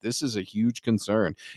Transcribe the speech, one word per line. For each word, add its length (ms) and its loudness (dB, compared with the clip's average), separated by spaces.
this 200 -2
is 140 -2
a 60 -2
huge 400 0
concern. 520 2